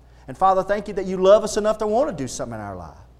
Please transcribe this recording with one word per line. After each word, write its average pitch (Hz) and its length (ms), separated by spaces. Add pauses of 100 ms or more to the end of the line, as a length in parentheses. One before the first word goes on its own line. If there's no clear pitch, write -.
(260)
And 131 120
Father, 190 240
thank 202 260
you 202 60
that 190 100
you 185 140
love 196 260
us 214 140
enough 214 200
to 214 80
want 240 220
to 196 80
do 135 100
something 117 280
in 107 100
our 98 120
life. 80 200 (240)